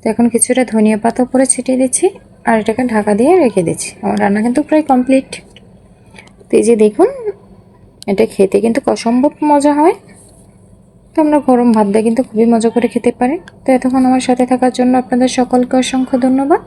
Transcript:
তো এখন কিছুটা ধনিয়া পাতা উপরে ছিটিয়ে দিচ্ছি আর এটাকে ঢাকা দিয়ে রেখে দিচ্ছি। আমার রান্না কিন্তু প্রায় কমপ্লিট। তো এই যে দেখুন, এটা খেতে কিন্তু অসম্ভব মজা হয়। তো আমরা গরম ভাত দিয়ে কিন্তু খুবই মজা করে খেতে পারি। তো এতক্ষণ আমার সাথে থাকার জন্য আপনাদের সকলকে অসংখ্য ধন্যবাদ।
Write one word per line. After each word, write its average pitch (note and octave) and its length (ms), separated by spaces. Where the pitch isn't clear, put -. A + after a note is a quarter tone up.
তো - 120
এখন A#3 120
কিছুটা B3 280
ধনিয়া A3 320
পাতা A#3 220
উপরে C4 260
ছিটিয়ে B3+ 300
দিচ্ছি C4 240
আর A#3 140
এটাকে A3 200
ঢাকা G#3 240
দিয়ে C4 140
রেখে G3+ 240
দিচ্ছি। - 220
আমার G#3 200
রান্না G#3 240
কিন্তু B3 220
প্রায় D#4 220
কমপ্লিট। C4 400
তো - 140
এই G#3+ 80
যে A#3 60
দেখুন, G#3+ 240
এটা G3+ 140
খেতে G3 300
কিন্তু A3+ 140
অসম্ভব B3 380
মজা C#4+ 300
হয়। E4+ 160
তো - 120
আমরা D4+ 140
গরম B3 280
ভাত G#3+ 160
দিয়ে G#3+ 160
কিন্তু A#3 200
খুবই A3 260
মজা A3+ 200
করে A#3+ 200
খেতে A#3+ 160
পারি। B3+ 160
তো - 140
এতক্ষণ B3+ 340
আমার B3+ 180
সাথে B3+ 220
থাকার B3 280
জন্য B3 140
আপনাদের B3+ 360
সকলকে B3 440
অসংখ্য C4 420
ধন্যবাদ। C#4 420